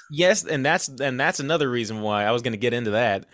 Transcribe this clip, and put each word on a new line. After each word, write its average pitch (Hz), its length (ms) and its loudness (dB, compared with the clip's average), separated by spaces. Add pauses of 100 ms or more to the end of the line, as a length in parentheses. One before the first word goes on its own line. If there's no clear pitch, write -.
(100)
Yes, 180 340 2
and 139 200 -2
that's, 160 240 2
and 131 300 -4
that's 156 220 0
another 143 300 0
reason 110 320 -4
why 104 220 0
I 107 80 2
was 120 100 0
gonna 117 140 -4
get 117 160 0
into 117 180 -2
that. 104 440 0